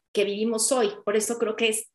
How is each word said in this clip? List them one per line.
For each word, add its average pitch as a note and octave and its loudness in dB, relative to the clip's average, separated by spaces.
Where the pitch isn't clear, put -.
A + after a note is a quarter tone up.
que G3+ 2
vivimos A3 0
hoy. A#3+ 2
Por G#3 0
eso A3+ 0
creo D#3+ -2
que A#3 2
es A3 -4